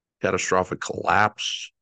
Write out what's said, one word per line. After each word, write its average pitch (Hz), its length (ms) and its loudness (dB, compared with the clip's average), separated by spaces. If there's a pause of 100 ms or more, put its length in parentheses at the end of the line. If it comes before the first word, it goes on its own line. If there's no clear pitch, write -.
(220)
Catastrophic 92 600 0
collapse. - 880 -2 (100)